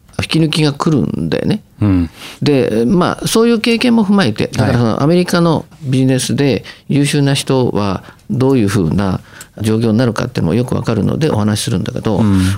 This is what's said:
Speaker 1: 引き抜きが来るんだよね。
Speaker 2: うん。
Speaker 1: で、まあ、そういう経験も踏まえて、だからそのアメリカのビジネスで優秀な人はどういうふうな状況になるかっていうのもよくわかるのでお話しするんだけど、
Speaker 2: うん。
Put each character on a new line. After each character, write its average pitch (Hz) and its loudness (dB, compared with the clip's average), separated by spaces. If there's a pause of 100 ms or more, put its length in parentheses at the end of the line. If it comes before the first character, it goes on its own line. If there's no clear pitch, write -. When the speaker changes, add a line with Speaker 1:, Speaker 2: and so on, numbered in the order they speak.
(180)
Speaker 1:
引 - -6
き 160 0
抜 160 2
き 156 -2
が 143 2
来 156 0
る 113 2
ん 80 -4
だ - 0
よ - -2
ね。 - -2 (180)
Speaker 2:
う 107 2
ん。 90 2 (320)
Speaker 1:
で、 127 2
ま 160 2
あ、 - -4
そ 226 2
う - 4
い 233 4
う 226 0
経 233 0
験 240 2
も 226 4
踏 190 0
ま 196 4
え 107 0
て、 - -2
だ - -2
か - 2
ら 120 2
そ 120 2
の 110 0
ア 139 2
メ 170 4
リ 180 2
カ 180 0
の 170 0 (180)
ビ 131 0
ジ 131 2
ネ 131 2
ス 123 -4
で 135 0 (240)
優 139 2
秀 143 0
な 139 2
人 135 0
は 95 -4 (260)
ど 131 2
う 135 2
い 110 2
う 98 2
ふ 101 0
う 78 0
な 95 -2 (420)
状 110 0
況 113 0
に 107 2
な 127 2
る 107 -2
か - -4
っ - -4
て - -6
い - -2
う - 0
の 80 0
も - 0
よ 120 0
く 127 -4
わ 98 -4
か 117 -2
る 98 0
の - -2
で 151 0
お - -2
話 107 0
し - -6
す 135 -4
る 117 -2
ん - -4
だ - -8
け - -6
ど、 104 -2
Speaker 2:
う 113 2
ん。 98 2 (180)